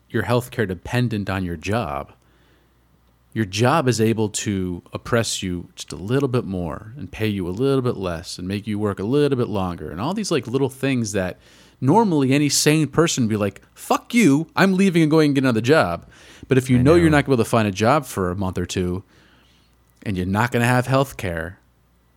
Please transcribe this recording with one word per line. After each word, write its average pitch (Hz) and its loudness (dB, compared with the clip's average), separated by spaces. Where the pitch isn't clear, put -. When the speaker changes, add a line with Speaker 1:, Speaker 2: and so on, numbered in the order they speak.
Speaker 1:
your 110 -2
healthcare 117 0
dependent 104 -4
on 95 -2
your 85 -6
job, 80 -4
your 110 -2
job 123 2
is 113 2
able 110 2
to 92 -4
oppress - -4
you 90 -6
just - -14
a 78 -12
little 123 -2
bit 123 -2
more 92 -6
and 101 -12
pay 110 -4
you 98 -2
a - -4
little 131 0
bit 123 -2
less 90 -6
and 90 -10
make 98 -6
you 104 -4
work 101 -2
a 95 -4
little 139 2
bit 120 -2
longer 90 -4
and 80 -8
all 147 -4
these, 214 -6
like, 139 -2
little 131 -2
things 123 -4
that 92 -4
normally 151 4
any 147 2
sane 151 2
person 143 0
would 104 0
be 110 0
like, 101 -2
"Fuck - -4
you, 160 4
I'm 190 4
leaving 180 4
and 151 2
going 156 4
and 143 2
getting 135 2
another 113 2
job." 117 2
But 131 2
if 127 0
you 123 4
Speaker 2:
I 120 2
Speaker 1:
know 147 6
you're 170 6
Speaker 2:
know. 151 4
Speaker 1:
not 139 2
gonna 135 2
be 113 4
able 107 2
to - -6
find 110 4
a 101 0
job 117 2
for 92 -4
a 90 -6
month 92 -4
or 90 -4
two 92 -4
and 101 -4
you're 90 -2
not 104 0
gonna 120 2
have 123 2
health 135 0
care, 85 -8